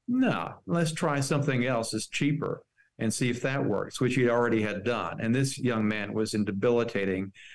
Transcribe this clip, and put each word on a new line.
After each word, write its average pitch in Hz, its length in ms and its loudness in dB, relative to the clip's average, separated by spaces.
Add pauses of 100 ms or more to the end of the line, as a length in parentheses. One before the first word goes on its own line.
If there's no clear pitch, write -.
"No, 240 460 0 (120)
let's 170 260 2
try 151 280 0
something 135 440 0
else 117 280 -2
that's 110 160 -4
cheaper - 540 -2 (360)
and 113 140 0
see 123 180 0
if 120 100 -4
that 139 240 -2
works," 101 380 -2
which 127 120 2
he 127 140 4
already 117 320 4
had 101 240 -2
done. 101 340 -2
And 113 160 0
this 135 240 0
young 113 300 0
man 104 240 -2
was 107 220 -2
in 104 100 2
debilitating 98 880 0 (220)